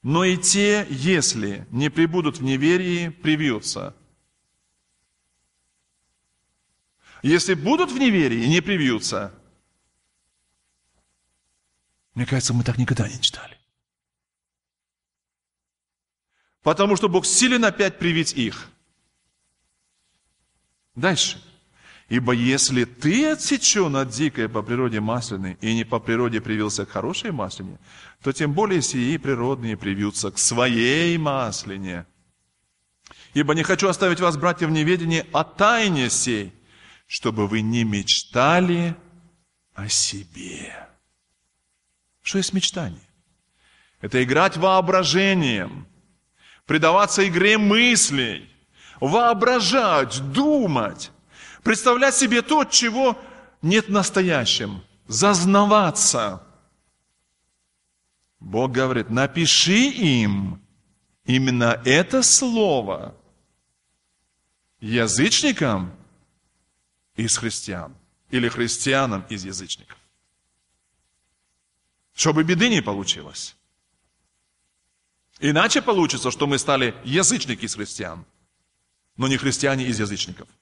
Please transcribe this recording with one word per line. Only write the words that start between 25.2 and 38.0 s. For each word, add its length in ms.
и 120
не 100
по 160
природе 400
привился 460
к 60
хорошей 400
маслине, 480
то 100
тем 220
более 300
сии 340
природные 580
привьются 540
к 80
своей 800
маслине. 880
Ибо 220
не 80
хочу 240
оставить 320
вас, 180
братья, 300
в 40
неведении 600
о 100
тайне 680
сей, 420
чтобы 400
вы 140
не 220
мечтали 1120